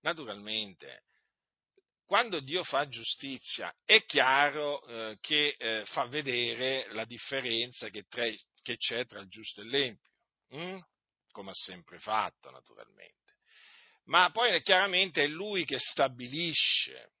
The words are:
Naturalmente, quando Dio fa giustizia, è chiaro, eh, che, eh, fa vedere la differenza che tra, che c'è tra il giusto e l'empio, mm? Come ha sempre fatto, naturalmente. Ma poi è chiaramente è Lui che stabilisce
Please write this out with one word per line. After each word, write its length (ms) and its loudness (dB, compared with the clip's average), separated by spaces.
Naturalmente, 1040 -8
quando 360 2
Dio 240 -4
fa 240 0
giustizia, 880 -6
è 200 8
chiaro, 800 4
eh, 340 -8
che, 380 0
eh, 280 -2
fa 200 -4
vedere 880 -2
la 120 -6
differenza 840 -4
che 160 -12
tra, 200 -6
che 140 -6
c'è 300 -2
tra 140 -16
il 80 -16
giusto 320 -14
e 40 -12
l'empio, 460 -2
mm? 240 -10
Come 200 -14
ha 40 -12
sempre 440 -4
fatto, 520 -4
naturalmente. 880 -20
Ma 260 6
poi 220 2
è 100 4
chiaramente 640 4
è 20 2
Lui 380 -2
che 140 -4
stabilisce 1400 0